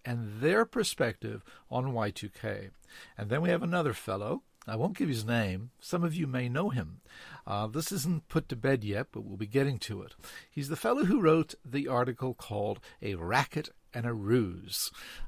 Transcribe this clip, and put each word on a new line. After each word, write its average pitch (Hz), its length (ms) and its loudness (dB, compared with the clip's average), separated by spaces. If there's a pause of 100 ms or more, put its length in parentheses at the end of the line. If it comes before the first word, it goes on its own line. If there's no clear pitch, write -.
and 113 340 -4
their 190 240 6
perspective 113 800 -2 (280)
on 123 220 0
Y 110 180 0
two 104 200 -8
K. 101 400 -6 (480)
And 107 100 -4
then 135 140 2
we 175 80 2
have 175 120 2
another 170 300 0
fellow. 107 500 -4 (240)
I 107 100 -4
won't 175 200 0
give 220 120 2
his 113 160 0
name. 110 460 0 (100)
Some 175 220 -2
of 165 120 2
you 165 120 0
may 123 220 0
know 165 220 0
him. 87 320 -4 (440)
Uh, 104 200 -2
this 135 260 -4
isn't 165 360 0
put 160 200 0
to 135 80 -6
bed 120 260 2
yet, 104 300 -2
but 110 100 -8
we'll 98 140 -8
be 104 100 -4
getting 135 340 2
to 98 220 -6
it. - 120 -16 (360)
He's 139 180 -4
the 151 80 -4
fellow 247 280 4
who 226 160 6
wrote 160 340 6 (100)
the 135 240 -2
article 123 460 0
called 104 460 -4 (220)
A 107 120 -2
Racket 104 560 0 (240)
and 120 120 -4
a 120 60 0
Ruse, 98 800 0 (380)